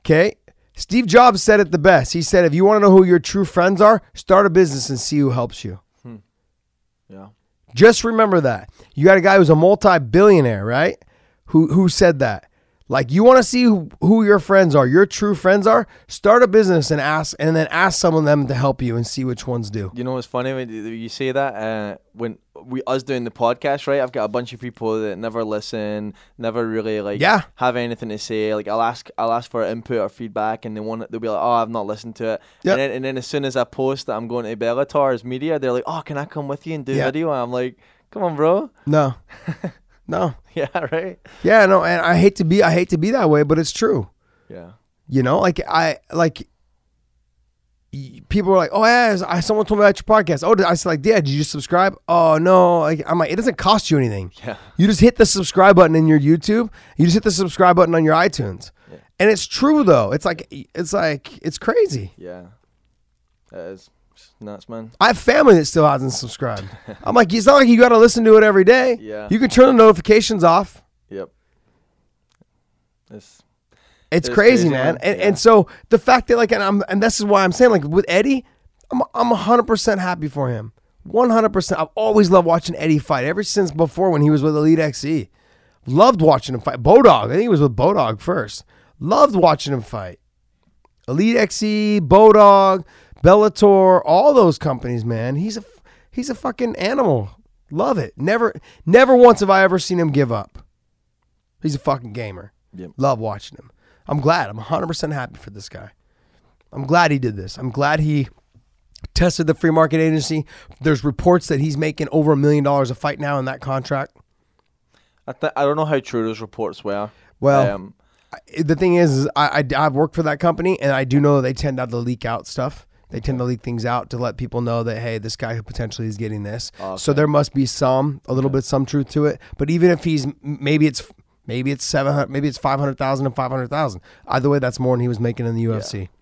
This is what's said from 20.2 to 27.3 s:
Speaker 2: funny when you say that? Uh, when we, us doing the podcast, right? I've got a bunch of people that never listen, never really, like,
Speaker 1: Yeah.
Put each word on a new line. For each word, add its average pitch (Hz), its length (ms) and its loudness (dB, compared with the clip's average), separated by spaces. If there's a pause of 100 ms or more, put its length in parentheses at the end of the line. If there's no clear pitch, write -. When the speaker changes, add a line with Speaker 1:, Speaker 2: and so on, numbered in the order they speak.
Speaker 2:
funny 127 240 -6
when 127 160 -10
you 113 400 -12
say 131 240 -6
that? 135 240 -2
Uh, 107 400 -8 (160)
when 113 260 -10 (260)
we, 127 220 -8
us 131 160 -4
doing 123 220 -8
the 117 80 -10
podcast, 131 560 -4
right? 139 120 -2
I've 127 120 -6
got 123 100 -6
a 107 60 -4
bunch 120 240 -8
of 120 80 -18
people 113 420 -6
that 104 160 -8
never 113 240 -8
listen, 107 720 -8 (240)
never 117 260 -6
really, 110 360 -4
like, 104 200 -6
Speaker 1:
Yeah. 196 220 0 (140)